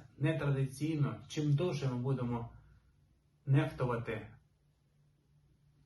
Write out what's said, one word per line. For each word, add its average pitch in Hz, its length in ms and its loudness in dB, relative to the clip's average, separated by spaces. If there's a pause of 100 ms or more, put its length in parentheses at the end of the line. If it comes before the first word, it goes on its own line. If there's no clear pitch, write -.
(180)
нетрадиційно, 143 1000 0 (120)
чим 147 260 2
довше 143 360 2
ми 127 60 -2
будемо 123 540 -2 (960)
нехтувати 120 840 0 (1600)